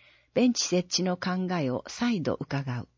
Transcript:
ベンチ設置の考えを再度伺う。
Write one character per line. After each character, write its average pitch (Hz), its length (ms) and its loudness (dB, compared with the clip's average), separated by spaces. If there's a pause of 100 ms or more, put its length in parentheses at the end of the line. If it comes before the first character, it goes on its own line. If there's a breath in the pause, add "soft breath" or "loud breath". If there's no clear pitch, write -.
(360 soft breath)
ベ 247 140 6
ン 233 40 2
チ - 140 -2
設 180 340 0
置 - 20 2
の 180 140 0
考 185 420 -2
え 131 120 2
を - 160 -2
再 233 340 0
度 131 180 0
伺 135 400 -2
う。 - 80 -8 (100)